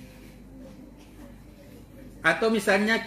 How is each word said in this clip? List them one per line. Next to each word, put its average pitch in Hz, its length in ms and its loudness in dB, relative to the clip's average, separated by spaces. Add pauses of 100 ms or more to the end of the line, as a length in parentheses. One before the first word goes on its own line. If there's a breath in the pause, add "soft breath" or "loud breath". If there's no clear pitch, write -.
(2250)
Atau 170 320 4
misalnya 214 560 6